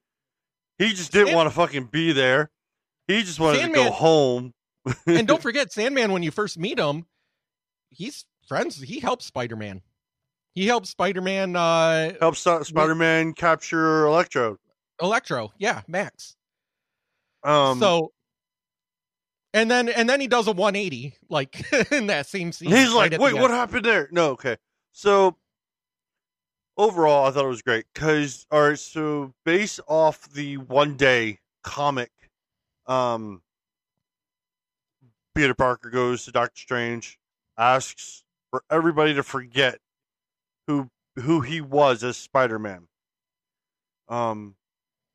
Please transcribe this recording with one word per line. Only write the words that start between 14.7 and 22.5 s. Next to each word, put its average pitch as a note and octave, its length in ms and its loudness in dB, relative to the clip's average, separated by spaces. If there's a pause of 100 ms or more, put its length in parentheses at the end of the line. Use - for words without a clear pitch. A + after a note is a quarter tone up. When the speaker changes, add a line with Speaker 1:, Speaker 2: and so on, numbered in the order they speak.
Speaker 2:
Electro, E3 560 -4
yeah, G3 300 -4
Max. - 480 -8 (1080)
Speaker 1:
Um, C#3 360 2
Speaker 2:
So, E3+ 340 2 (1400)
and A3 180 2
then, B3 180 2
and A3+ 200 0
then C#4 120 2
he C4 60 -4
does A3 200 2
a A3 40 2
one G3 240 0
eighty, C#3+ 400 -8 (140)
like, C#3+ 420 -6
<laughs> B3+ 200 0
in C4 160 0
that D#3 200 -4
same F3 240 -8